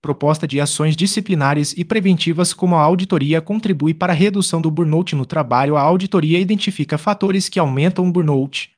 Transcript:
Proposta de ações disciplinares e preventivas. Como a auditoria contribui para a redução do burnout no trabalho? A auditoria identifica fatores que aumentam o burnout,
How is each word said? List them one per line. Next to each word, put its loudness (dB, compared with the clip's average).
Proposta -2
de -2
ações 0
disciplinares 0
e -4
preventivas. 0
Como 0
a 4
auditoria 2
contribui -2
para -2
a 0
redução 0
do 0
burnout 0
no -2
trabalho? 0
A 2
auditoria 2
identifica -2
fatores -2
que -2
aumentam 2
o 2
burnout, -2